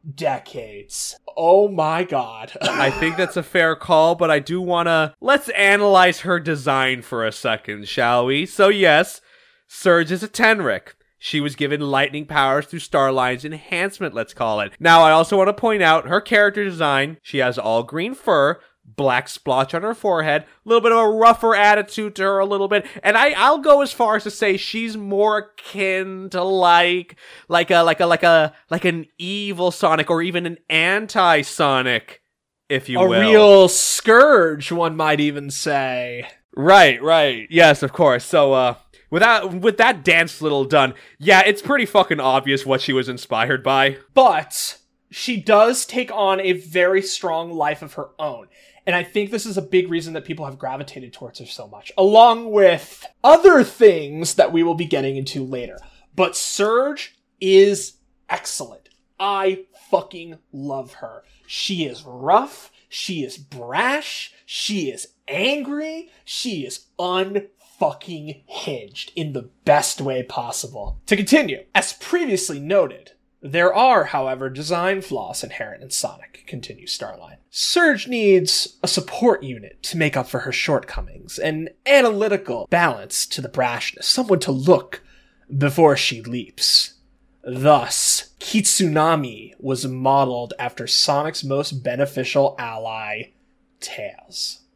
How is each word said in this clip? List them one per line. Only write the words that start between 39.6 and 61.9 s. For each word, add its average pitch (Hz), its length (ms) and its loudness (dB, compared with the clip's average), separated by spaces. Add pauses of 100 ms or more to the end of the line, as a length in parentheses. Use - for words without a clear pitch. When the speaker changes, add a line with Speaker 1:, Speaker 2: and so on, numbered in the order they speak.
Speaker 2:
that 226 260 2
dance 165 380 0
little 143 240 -2
done, 135 280 2 (260)
yeah, 185 260 6
it's 208 160 0
pretty 262 240 -2
fucking 175 340 2
obvious 135 460 0
what 135 160 0
she 135 120 -4
was 127 160 -2
inspired 123 540 -4
by. 135 340 0 (160)
Speaker 1:
But 190 640 2 (320)
she 247 280 -6
does 220 460 4
take 247 260 -6
on 190 280 0
a 185 140 0
very 180 480 0
strong 170 500 -6
life 151 300 -4
of 151 120 -20
her 143 240 -12
own. 127 300 -10 (400)
And 175 80 -2
I 175 80 -2
think 202 280 -6
this 220 140 -6
is 196 120 -6
a 190 40 -4
big 180 280 0
reason 165 240 -6
that 156 100 -10
people 160 220 -12
have 135 120 -16
gravitated 135 540 -14
towards - 280 -20
her 120 60 -20
so 110 220 -18
much, - 300 -20
along 226 540 6
with 190 540 2 (160)
other 330 400 8
things 160 760 2
that 165 180 2
we 165 100 2
will 170 120 0
be 170 100 -4
getting 135 320 -4
into 135 260 -8
later. 127 340 -10 (380)
But 190 220 -2
Surge 247 800 -4 (240)
is 190 560 4 (320)
excellent. - 580 -10 (320)
I 190 460 -4 (260)
fucking 165 460 -6 (160)
love 135 420 -12
her. - 280 -18 (220)
She - 380 -8
is 127 220 -12